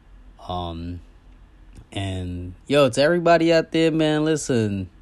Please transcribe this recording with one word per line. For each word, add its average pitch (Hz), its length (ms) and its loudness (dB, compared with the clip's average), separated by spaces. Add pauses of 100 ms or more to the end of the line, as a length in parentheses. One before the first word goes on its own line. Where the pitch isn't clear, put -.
(480)
Um, 87 540 -8 (920)
and, 90 600 -8 (140)
yo, 139 220 4
to 123 120 -2
everybody 165 500 4
out 160 220 2
there, 160 180 2
man, 151 320 0
listen, 113 680 -2 (120)